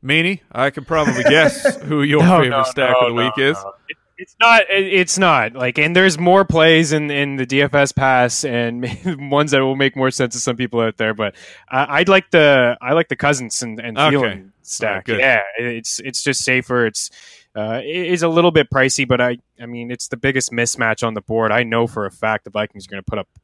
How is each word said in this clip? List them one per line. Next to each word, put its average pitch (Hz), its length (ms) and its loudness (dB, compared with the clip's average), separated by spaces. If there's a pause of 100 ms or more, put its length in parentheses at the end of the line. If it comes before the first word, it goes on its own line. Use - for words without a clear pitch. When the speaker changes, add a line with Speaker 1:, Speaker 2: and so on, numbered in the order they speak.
Speaker 1:
Meanie, 165 360 -2 (120)
I 131 200 -2
could 139 160 -14
probably 151 360 -2
guess 160 520 2
Speaker 2:
<laughs> - 80 -16
Speaker 1:
who 147 200 -2
your 151 200 2
Speaker 2:
No, 180 180 6
Speaker 1:
favorite 127 160 2
Speaker 2:
no, 135 60 2
Speaker 1:
stack 127 360 0
Speaker 2:
no, 123 80 4
Speaker 1:
of - 20 0
the 117 40 -4 (100)
week 110 140 -2
Speaker 2:
no, 135 140 0
Speaker 1:
is. 110 120 -4
Speaker 2:
no. 98 100 -14 (160)
It, - 80 -16 (200)
it's - 220 -18
not, 226 300 6
it, 196 240 0
it's 180 240 0
not. 139 360 2
Like, 127 260 -4
and 160 160 0
there's 185 240 4
more 185 260 4
plays 160 480 4
in, 151 160 -2
in 143 280 -4
the 131 80 -2
D 135 160 0
F 139 120 0
S 139 180 2
pass 127 520 0
and 120 420 -4 (180)
<laughs> 143 280 -6
ones 147 200 2
that 139 100 2
will 135 140 0
make 139 200 0
more 131 160 0
sense 123 240 -4
to 120 40 -8
some 123 180 -4
people 120 220 -4
out 113 180 -2
there. 110 160 -2
But 104 220 -6 (340)
I, 143 300 0
I'd 180 100 2
like 190 220 2
the, 139 500 4
I 127 120 -2
like 165 160 0
the 143 60 -6
Cousins 131 480 -2
and, 113 160 -10
and 117 180 -10
Speaker 1:
Okay. 147 180 2
Speaker 2:
Thielen 139 80 2
Speaker 1:
All 113 60 0
right, 95 140 -10 (180)
Speaker 2:
stack. 101 440 -6
Speaker 1:
good. 110 140 -2
Speaker 2:
Yeah, 123 220 2 (160)
it's, 117 420 -8
it's - 240 -10
just 135 200 -4
safer. 127 420 0
It's, - 240 -6 (460)
uh, 110 280 -6
it 175 240 -6
is 175 160 -2
a 170 60 0
little 170 220 4
bit 151 180 2
pricey, 131 380 0
but 123 140 0
I, 123 160 0 (220)
I 123 60 -16
mean, 120 260 -12
it's - 160 -12
the 127 100 -10
biggest 131 340 -2
mismatch 120 540 -2
on 110 100 -4
the 104 60 -8
board. 110 300 -2
I 120 120 2
know 117 240 0
for 110 180 -6
a 95 60 -8
fact 110 340 -4
the - 60 -20
Vikings 104 360 -8
are - 40 -20
gonna 98 120 -14
put - 160 -8
up 185 80 -10 (160)